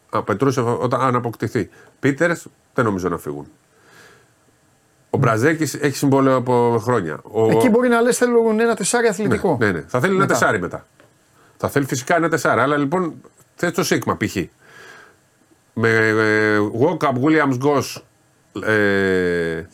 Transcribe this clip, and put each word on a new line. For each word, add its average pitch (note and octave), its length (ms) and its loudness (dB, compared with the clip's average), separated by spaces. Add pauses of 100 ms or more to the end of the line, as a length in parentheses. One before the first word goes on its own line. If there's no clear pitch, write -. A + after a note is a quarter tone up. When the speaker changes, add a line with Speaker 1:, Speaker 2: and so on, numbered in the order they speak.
Speaker 1:
α, - 140 -4
Πετρούσεφ, B2 420 0
όταν, A#2+ 360 -2
αν B2+ 140 0
αποκτηθεί. A#2 540 -4 (300)
Πίτερς, D#3+ 460 -2 (280)
δεν B2 120 0
νομίζω F#2 240 -2
να E2 80 -4
φύγουν. D2 300 -10 (1600)
Ο - 80 -4
Μπραζέκης B2+ 560 0
έχει C#3+ 220 -4
συμβόλαιο C3+ 400 2
από A#2+ 460 2
χρόνια. G#2 380 -2 (120)
Ο A2+ 200 2
Speaker 2:
Εκεί A2 180 4
μπορεί B3 200 4
να A#3 120 2
λες, A#3+ 160 0
θέλουν A3+ 420 2
ένα A#3 160 0
τεσάρι A#3 320 0
αθλητικό. F#3+ 520 0
Speaker 1:
Ναι, A2+ 60 0
ναι, G#2 60 2
ναι. E2 160 -4
Θα B2 120 -2
θέλει F3+ 140 0
ένα F#3+ 80 2
Speaker 2:
Μετά. F3+ 120 0
Speaker 1:
τεσάρι B2 260 0
μετά. D#2+ 260 -8 (720)
Θα G2 120 -4
θέλει C#3+ 160 0
φυσικά C#3 300 -2
ένα E3 140 2
τεσάρι. D3+ 300 0
Αλλά, C#3+ 180 0
λοιπόν, D#3 360 -2 (420)
θες F3 160 -4
το E3+ 120 -2
Σίγμα, A#2+ 340 -2
π.χ. G#2 180 -4 (1400)
Με, A2+ 160 0
ε, G#2+ 680 2 (240)
Walkup, D3+ 320 0 (100)
Williams, D3 380 2
Goss, C#3 400 -2 (640)
ε, F#2 1000 0 (100)